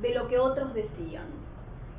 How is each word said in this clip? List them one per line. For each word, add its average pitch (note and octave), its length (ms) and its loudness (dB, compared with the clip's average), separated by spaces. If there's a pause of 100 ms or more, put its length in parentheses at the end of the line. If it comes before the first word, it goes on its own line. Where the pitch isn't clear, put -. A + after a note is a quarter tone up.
de A#3+ 140 4
lo B3 140 2
que B3 100 6
otros C4+ 340 4
decían. - 540 -4 (720)